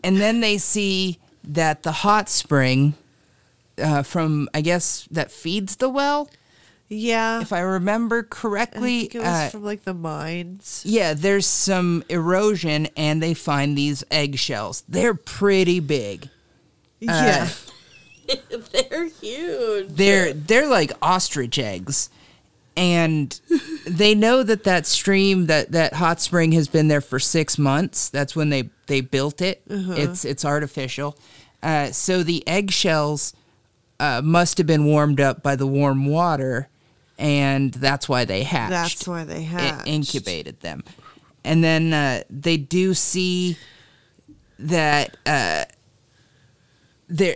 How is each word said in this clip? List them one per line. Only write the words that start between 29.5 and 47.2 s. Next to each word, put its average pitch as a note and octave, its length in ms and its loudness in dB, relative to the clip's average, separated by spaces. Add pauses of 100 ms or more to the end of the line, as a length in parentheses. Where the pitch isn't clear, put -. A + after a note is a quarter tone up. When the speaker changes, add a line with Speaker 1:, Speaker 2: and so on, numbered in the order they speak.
Speaker 2:
Uh-huh. F#3 260 -4
Speaker 1:
It's, F3 300 -2
it's C#3 180 -6
artificial. C#3+ 760 -4 (460)
Uh, D3 300 0
so F#3 280 0
the E3+ 260 -2
eggshells, D#3+ 840 0 (680)
uh, C3 220 0
must E3 360 4
have D#3+ 100 2
been D3+ 180 4
warmed D3 360 4
up C3+ 200 0
by C#3 140 0
the C3+ 100 -2
warm C#3 400 2
water, C#3 640 0 (500)
and C#3 580 2
that's C3+ 340 -2
why B2 160 0
they F#2+ 180 -2
hatched. C3+ 280 -2
Speaker 2:
That's F3 360 -4
why E3+ 160 -8
they D#3 140 -12
Speaker 1:
I- - 20 -8
Speaker 2:
hatched. D#3+ 480 -6
Speaker 1:
incubated G#2 720 -4
them. D2 240 -12 (640)
And D#3+ 180 4
then, D#3+ 300 2
uh, C#3 360 0
they D#3+ 280 -2
do F#3 360 0
see F3+ 640 -2 (1040)
that, D3+ 560 0 (100)
uh, F#2 380 0 (1500)
there, F3 260 0